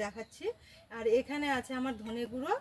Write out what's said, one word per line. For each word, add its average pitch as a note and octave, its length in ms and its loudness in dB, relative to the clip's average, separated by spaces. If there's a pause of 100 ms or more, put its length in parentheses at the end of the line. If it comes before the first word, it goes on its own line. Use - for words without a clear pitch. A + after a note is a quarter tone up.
দেখাচ্ছি। G#3 420 -6 (520)
আর - 60 -2 (160)
এখানে C#4+ 280 0 (100)
আছে B3 220 -4
আমার B3+ 140 0 (100)
ধনে A3+ 200 -4 (100)
গুঁড়ো, C#4 280 0